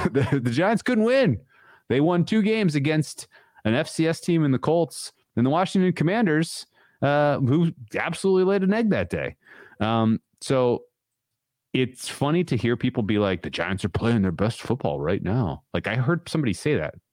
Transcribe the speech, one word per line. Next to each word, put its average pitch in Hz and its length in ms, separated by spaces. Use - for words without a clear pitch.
The, 139 320
the 120 80
Giants 185 320
couldn't 220 220
win. 233 360
They 131 120
won 175 220
two 214 200
games 208 320
against 156 520
an 110 80
F 147 160
C 160 180
S 160 140
team 165 240
in 139 60
the 123 80
Colts - 520
and 113 80
the 131 60
Washington 185 420
Commanders, 165 760
uh, 143 380
who 151 320
absolutely 185 460
laid 196 180
an 190 120
egg 226 160
that 101 200
day. 71 280
Um, 113 400
so 127 420
it's 127 360
funny 156 340
to 143 140
hear 117 200
people 123 260
be 104 140
like, 95 240
"The 76 80
Giants 87 360
are 92 40
playing 117 320
their 95 100
best 98 300
football 76 380
right 76 240
now." 87 400
Like, 87 140
I 107 80
heard 147 340
somebody 135 240
say 147 220
that 78 200